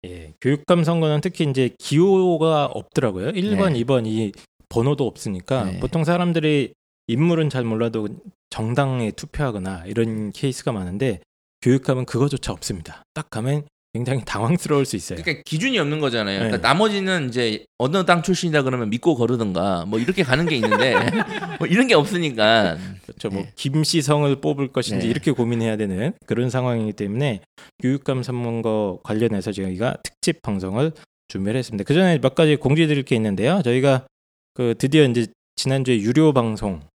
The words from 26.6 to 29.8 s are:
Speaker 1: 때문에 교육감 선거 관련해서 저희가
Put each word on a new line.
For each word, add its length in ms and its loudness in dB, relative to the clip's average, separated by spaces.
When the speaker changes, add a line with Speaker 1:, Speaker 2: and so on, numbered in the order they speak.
Speaker 1:
때문에 480 -4
교육감 420 -2
선거 800 -2
관련해서 500 -2
저희가 500 -4